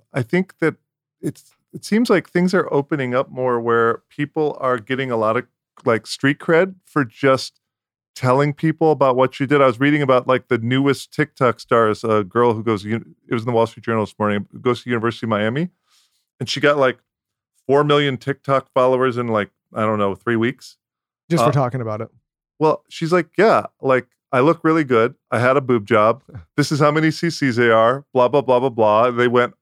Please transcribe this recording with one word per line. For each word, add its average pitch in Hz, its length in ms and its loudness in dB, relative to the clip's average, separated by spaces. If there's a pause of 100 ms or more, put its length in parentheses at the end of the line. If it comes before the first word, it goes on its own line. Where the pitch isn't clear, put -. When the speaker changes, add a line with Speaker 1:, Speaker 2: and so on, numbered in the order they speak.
(140)
Speaker 1:
I - 80 -4
think 180 380 -4
that 156 160 -2 (460)
it's, - 340 -12 (180)
it - 100 -18
seems 226 240 -2
like 190 220 0
things 180 240 0
are 175 180 -2
opening 143 440 -2
up 131 160 -2
more 127 280 -2
where 117 500 0
people 147 500 -4
are 127 180 -2
getting 127 320 -6
a 120 80 -2
lot 110 200 0
of, 123 100 -6 (380)
like, 113 200 0
street 139 320 -2
cred 185 380 0 (100)
for - 180 -2
just 131 580 -2 (520)
telling 139 400 0
people 160 380 0
about 135 240 2
what 131 240 0
you 139 80 -2
did. 143 120 2
I 139 60 6
was 120 140 2
reading 147 240 2
about, 127 240 2
like, 131 220 0
the 120 100 0
newest 131 520 -2
TikTok 135 480 -2
stars, 113 440 0
a 107 200 0
girl 117 300 0
who 110 80 -8
goes, 101 240 -4
it 110 160 -6 (300)
was 117 100 -4
in 113 60 -10
the 123 60 -2
Wall 113 120 2
Street 113 200 -10
Journal 110 200 -2
this - 140 -10
morning, 104 320 -2
who 123 80 -18
goes 120 240 -2
to 123 60 -10
University 117 360 -4
of 113 40 -4
Miami, 113 400 -2 (680)
and 123 80 -10
she - 120 -8
got, 147 180 2
like, 127 220 0 (680)
four 143 180 4
million 147 340 0
TikTok 135 540 -4
followers 127 460 0
in, 120 120 -4
like, 104 200 -2 (240)
I 117 80 -6
don't 107 160 0
know, 101 160 -2
three 117 220 -4
weeks. - 420 -4 (500)
Speaker 2:
Just 151 160 0
for 120 60 4
Speaker 1:
Uh, 143 40 2
Speaker 2:
talking 131 280 -2
about 110 200 -8
it. - 100 -14 (480)
Speaker 1:
Well, 151 280 0
she's 160 240 -8
like, 175 240 0
Yeah, 170 320 2 (140)
like, 127 240 0 (260)
I 127 100 2
look 160 220 2
really 160 200 2
good. 123 320 0 (160)
I 117 80 -2
had 131 180 2
a 143 40 0
boob 120 260 -2
job. 113 340 2 (340)
This 147 160 -2
is 147 80 -2
how 147 120 4
many 156 180 0
C 156 200 -4
Cs 135 260 -4
they 117 160 2
are, 117 420 2
blah, 123 140 4
blah, 139 140 0
blah, 123 180 0
blah, 131 100 -2
blah. 110 420 2
They 120 160 0
went 120 340 0